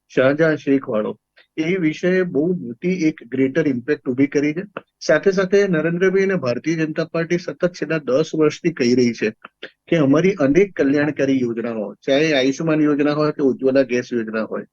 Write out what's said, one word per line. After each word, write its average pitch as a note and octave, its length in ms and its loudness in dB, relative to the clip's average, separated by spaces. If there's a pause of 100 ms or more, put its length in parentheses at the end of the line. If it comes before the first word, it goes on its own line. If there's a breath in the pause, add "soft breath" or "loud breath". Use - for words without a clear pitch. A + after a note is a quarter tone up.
(140)
શાહજહાં D3 420 4
શેખ C#3 320 0
વાળો, G#2+ 300 -4 (380 soft breath)
એ E3 200 -2
વિષયે F3+ 460 0
બહુ F3 320 0
મોટી C3 380 -4
એક D#3 220 0 (140)
ગ્રેટર C3+ 400 0
ઇમ્પેક્ટ C3+ 400 -4
ઊભી C3 180 0
કરી D3 280 0
છે. F3+ 80 -8 (380)
સાથે D#3+ 300 2
સાથે G3 380 2
નરેન્દ્રભાઈ F3 540 0
અને G3 120 0
ભારતીય C3 420 -2
જનતા D#3+ 280 -4
પાર્ટી E3 340 -4
સતત F3 340 -4
છેલ્લા D#3+ 260 -4
દસ C#3 360 0
વર્ષથી D#3 380 0
કહી B2 220 2
રહી B2 180 4
છે A2+ 180 -2 (580 loud breath)
કે E3+ 80 2
અમારી D#3+ 360 4
અનેક F3+ 400 2
કલ્યાણકારી C#3 680 0
યોજનાઓ, A2+ 540 -4
ચાહે D3 400 0
આયુષ્યમાન D3 460 0
યોજના D3 320 2
હોય D3+ 200 0
કે D3+ 100 -6
ઉજ્જવલા C3 400 2
ગેસ B2 300 -2
યોજના A2 300 -4
હોય G2+ 300 -8